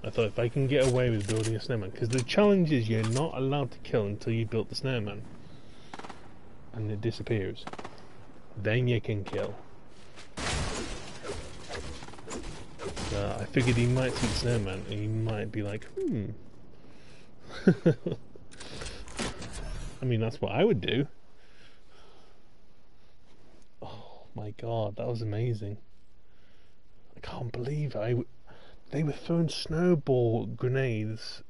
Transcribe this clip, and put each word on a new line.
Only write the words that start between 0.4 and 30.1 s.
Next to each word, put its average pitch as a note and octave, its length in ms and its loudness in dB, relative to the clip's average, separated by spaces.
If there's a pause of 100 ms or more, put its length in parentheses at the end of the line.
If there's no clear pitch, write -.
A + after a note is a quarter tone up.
can C3+ 180 4
get C3+ 200 6
away B2+ 240 6
with G2+ 160 4
building A2 300 4
a G#2 40 -2
snowman, G#2 300 0
'cause A#2 200 0
the B2+ 120 4
challenge G3 500 8
is A2+ 160 4
you're A2 200 6
not C3+ 280 2
allowed C3+ 360 2
to - 60 -10
kill - 280 2
until G#2 260 0
you A2+ 120 2
built G#2+ 240 0
the - 60 -8
snowman. G#2+ 480 0 (1500)
And G#2+ 160 -2
it G#2 100 -2
disappears. G#2+ 640 0 (920)
Then A2 300 4
you A#2+ 140 6
can G#2 240 0
kill. G2+ 300 -2 (3500)
So G2+ 300 2
I G2 60 -2
figured B2 300 6
he A#2+ 100 6
might B2+ 260 4
see A#2+ 140 2
the G#2 80 2
snowman G2 560 2
and G#2+ 100 -2
he G#2+ 60 0
might A2 440 0
be G#2+ 120 -2
like, G2+ 220 -4
"Hmm." A3+ 420 0 (1400)
<laughs> - 480 6 (1900)
I - 20 -2
mean, A#2 160 4
that's A2 200 0
what - 120 2
I C#3+ 120 6
would E3+ 180 6
do. A#2 240 2 (2750)
Oh - 540 -10
my G#2+ 160 -6
god, A2 460 -2
that A#2+ 100 -4
was A#2 160 -2
amazing. G#2+ 560 0 (1400)
I - 40 -8
can't - 300 -6
believe C3+ 460 0
I A2 140 2
w-, A#2+ 160 4 (640)
they D3 120 2
were D3 100 4
throwing E3+ 360 2
snowball C3+ 960 4